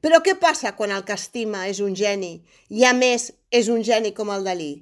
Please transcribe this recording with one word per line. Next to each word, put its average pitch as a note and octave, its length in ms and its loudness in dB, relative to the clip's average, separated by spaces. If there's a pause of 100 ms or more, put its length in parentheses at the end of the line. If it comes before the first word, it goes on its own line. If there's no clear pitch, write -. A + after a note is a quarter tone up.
Però D#4+ 200 6
què F#4 160 2
passa D4+ 360 0
quan G3+ 160 -4
el F#3+ 120 -4
que G3+ 120 -6
estima G#3 520 -6
és G3 160 -6
un G3 120 -2
geni G3 360 -2 (360)
i, G#3+ 160 4
a B3+ 80 6
més, B3 380 0 (200)
és A#3 220 2
un A3+ 120 0
geni A3 320 0
com G#3 160 -4
el G3 120 -4
Dalí? E3+ 380 -4